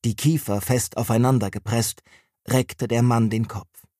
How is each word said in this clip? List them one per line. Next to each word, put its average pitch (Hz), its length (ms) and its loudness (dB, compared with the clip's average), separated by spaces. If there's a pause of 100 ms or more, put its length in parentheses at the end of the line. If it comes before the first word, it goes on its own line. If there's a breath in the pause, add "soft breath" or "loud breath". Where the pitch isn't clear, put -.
Die 113 100 0
Kiefer 139 460 0
fest - 340 -2
aufeinander 117 540 2
gepresst, 117 540 -4 (440 soft breath)
reckte 123 400 -2
der 117 140 0
Mann 117 300 2
den 113 160 -2
Kopf. - 400 -16 (120)